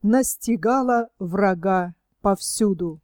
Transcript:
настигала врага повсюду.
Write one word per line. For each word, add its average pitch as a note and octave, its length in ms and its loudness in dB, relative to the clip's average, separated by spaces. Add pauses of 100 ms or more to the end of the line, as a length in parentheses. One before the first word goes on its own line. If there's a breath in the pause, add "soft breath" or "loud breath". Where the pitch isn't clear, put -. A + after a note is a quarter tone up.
настигала A#3 1080 0 (100)
врага F#3 720 0 (280)
повсюду. F#3 840 -2